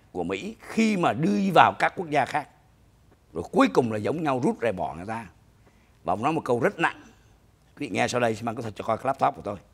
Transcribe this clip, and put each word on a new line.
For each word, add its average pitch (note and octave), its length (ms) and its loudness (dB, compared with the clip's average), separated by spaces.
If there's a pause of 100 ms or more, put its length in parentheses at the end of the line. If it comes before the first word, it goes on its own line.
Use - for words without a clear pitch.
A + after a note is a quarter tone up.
(120)
của F2 120 -6
Mỹ G2+ 360 -6
khi A3 360 0
mà D#3 160 2
đi G3 420 0
vào A#2+ 240 8
các E3 180 0
quốc E3+ 140 -8
gia C#3 160 2
khác. D3 220 -4 (840)
Rồi E2+ 200 -6
cuối B3+ 220 4
cùng B2 180 2
là G#2+ 60 -4
giống A2+ 240 -2
nhau, C3+ 220 0
rút D3+ 180 0
rè A2+ 100 0
bỏ D#2 220 -6
người E2+ 120 -12
ta. A2+ 200 -8 (760)
Và E2+ 80 0
ông G#2 100 -2
nói D3 100 2
một D#3 120 -2
câu B2 160 0
rất F3+ 180 0
nặng. D#3+ 240 -2 (760)
Quý C#3+ 80 -6
vị - 20 -6
nghe A2 200 0
sau B2 120 0
đây, A2+ 140 2
xin A2 120 -8
mời A2 80 -4
có B2 80 -10
thể A2+ 120 -8
cho - 100 -10
coi A2 120 0
cái - 100 -6
laptop C3+ 300 0
của - 60 -16
tôi. G2+ 140 -6 (180)